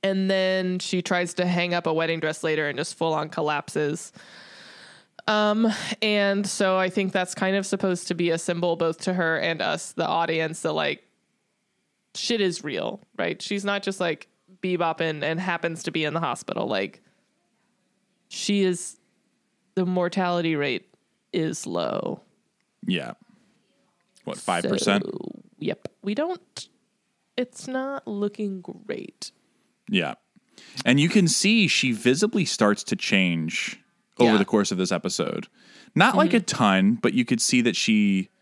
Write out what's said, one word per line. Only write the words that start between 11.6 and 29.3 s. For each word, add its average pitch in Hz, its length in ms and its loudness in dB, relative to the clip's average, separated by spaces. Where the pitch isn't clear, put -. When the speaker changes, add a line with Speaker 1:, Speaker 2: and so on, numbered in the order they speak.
Speaker 1:
shit 233 240 -2
is 180 240 0
real, 143 380 -4
right? 165 240 -4
She's 202 240 -4
not 202 180 -2
just, 196 160 -4
like, 170 280 -4
bebopping 165 600 0
and 160 160 -2
happens 170 440 -4
to 170 80 -4
be 156 140 0
in 147 80 -2
the 165 80 0
hospital. - 460 -4
Like, 101 340 -4
she 202 340 0
is, 180 340 -2
the 185 100 2
mortality 175 680 2
rate 139 320 -2
is 160 340 -2
low. - 540 -2
Speaker 2:
Yeah. 73 280 -2
What, - 140 -8
five 87 260 0
percent? - 400 2
Speaker 1:
So, - 380 -10
yep. - 300 -6
We 202 140 -4
don't, 339 540 -6
it's 247 320 -6
not 262 400 -6
looking 202 540 -4
great. - 680 -10